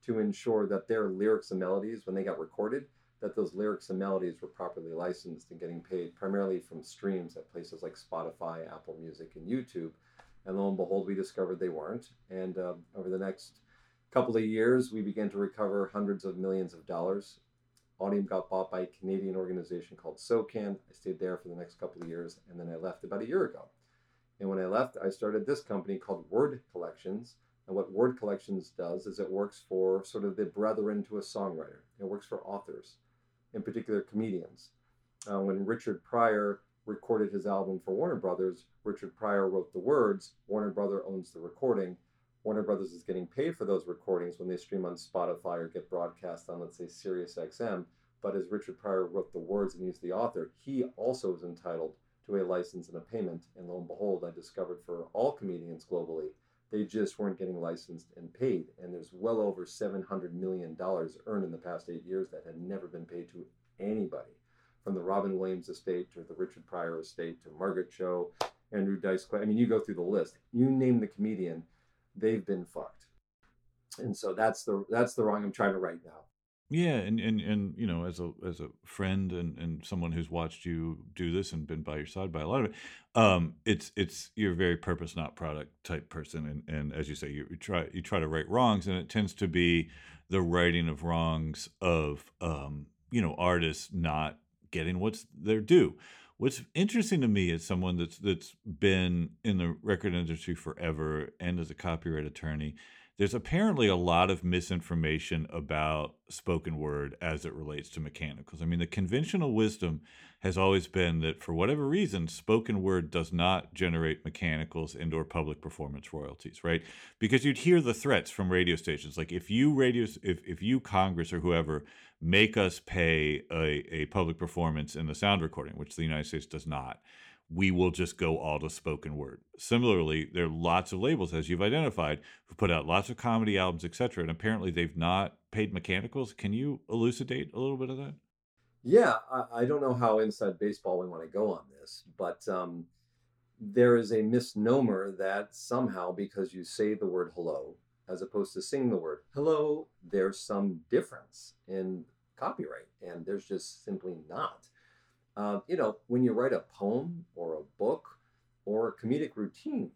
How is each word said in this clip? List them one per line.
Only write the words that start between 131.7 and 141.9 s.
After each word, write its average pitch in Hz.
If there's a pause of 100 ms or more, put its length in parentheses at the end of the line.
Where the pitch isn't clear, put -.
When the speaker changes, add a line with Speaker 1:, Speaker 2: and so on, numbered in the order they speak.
Speaker 2:
who -
put 95
out 78
lots 95
of 120
comedy 110
albums, 87
et 82
cetera, 120
and 82
apparently 95
they've 85
not 90 (140)
paid 104
mechanicals. 107
Can 101
you 135
elucidate 123
a 110
little 135
bit 127
of 131
that? 139 (680)
Speaker 1:
Yeah, 147 (140)
I, 120
I 120
don't 143
know 131
how 113
inside 104
baseball 104
we 92
wanna 82
go 98
on 80 (140)
this, - (120)